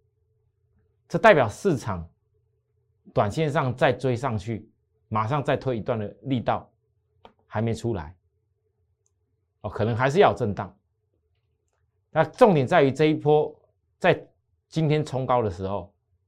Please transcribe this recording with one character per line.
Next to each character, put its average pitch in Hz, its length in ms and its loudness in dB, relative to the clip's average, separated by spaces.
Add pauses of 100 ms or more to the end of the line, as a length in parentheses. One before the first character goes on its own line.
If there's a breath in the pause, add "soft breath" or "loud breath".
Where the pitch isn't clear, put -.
(1080)
这 170 100 -2
代 208 160 8
表 131 140 4
市 160 280 -2
场 90 320 -8 (1040)
短 110 160 2
线 147 220 -2
上 131 240 -2
再 160 180 2
追 139 220 -2
上 117 240 -4
去， 104 320 -10 (380)
马 107 180 -2
上 139 160 -2
再 127 140 -2
推 123 220 -4
一 - 20 -8
段 117 180 -4
的 104 80 -6 (160)
力 131 180 -2
道 110 300 -4 (760)
还 110 160 -6
没 113 100 -2
出 113 220 -6
来， 80 220 -12 (1400)
哦， 104 100 -10
可 - 140 -4
能 117 100 -2
还 127 160 0
是 156 80 -2
要 151 140 6
有 104 40 -4
震 107 160 -4
荡。 95 240 -10 (1300)
那 156 140 2
重 214 280 4
点 139 140 2
在 170 160 4
于 135 80 4
这 156 140 0
一 156 100 2
波 151 420 0 (400)
在 - 300 0 (420)
今 160 200 -2
天 151 160 0
冲 131 200 -6
高 123 160 2
的 110 80 0
时 95 200 -8
候， 95 260 -10 (340)